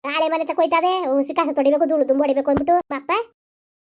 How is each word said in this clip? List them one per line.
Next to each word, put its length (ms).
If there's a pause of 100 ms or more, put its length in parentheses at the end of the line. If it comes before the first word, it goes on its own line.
ನಾಳೆ 240
ಮನೆ 160
ತಕ 120
ಹೋಯ್ತದೆ, 420
ಹ್ಮ್, 260
ಸಿ-, 100
ಕಸ 200
ತೊಡಿಬೇಕು, 300
ಧೂಳು 240
ದುಂಬು 140
ಹೊಡಿಬೇಕು 280
ಅಂದ್ಬಿಟ್ಟು. 260 (180)
ಅಪ್ಪ, 160 (720)